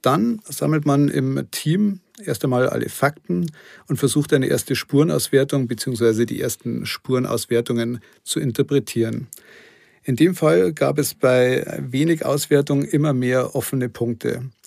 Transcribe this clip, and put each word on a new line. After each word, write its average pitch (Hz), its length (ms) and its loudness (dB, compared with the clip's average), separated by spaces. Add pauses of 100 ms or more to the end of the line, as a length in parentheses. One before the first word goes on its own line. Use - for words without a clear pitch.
Dann 214 420 2
sammelt 151 400 -2
man 143 240 4
im 135 420 -2
Team 196 500 0 (240)
erst - 200 -4
einmal 127 240 2
alle - 200 -4
Fakten 170 640 -2 (380)
und 147 100 -2
versucht 143 340 0
eine 135 140 4
erste 139 300 -2
Spurenauswertung 139 920 2
beziehungsweise 117 580 0
die - 140 -6
ersten - 460 -6
Spurenauswertungen 117 1120 -2 (220)
zu - 160 -2
interpretieren. 120 880 0 (760)
In 127 140 -2
dem 175 180 4
Fall 170 380 2
gab 139 260 0
es 175 160 -2
bei 127 760 2
wenig 160 360 0
Auswertung 143 600 0
immer 151 280 2
mehr 127 420 0
offene 127 340 -4
Punkte. 117 540 -4 (240)